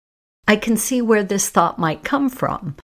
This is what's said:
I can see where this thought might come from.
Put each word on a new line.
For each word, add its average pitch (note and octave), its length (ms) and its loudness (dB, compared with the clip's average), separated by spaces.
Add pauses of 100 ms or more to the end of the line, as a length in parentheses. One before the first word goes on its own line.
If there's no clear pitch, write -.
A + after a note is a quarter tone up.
(480)
I G#3+ 100 6
can A3 200 0
see B3 240 -2
where A3 220 2
this G3 260 -2
thought E3+ 300 0
might D#3 240 -2
come C#4 260 0
from. - 540 -6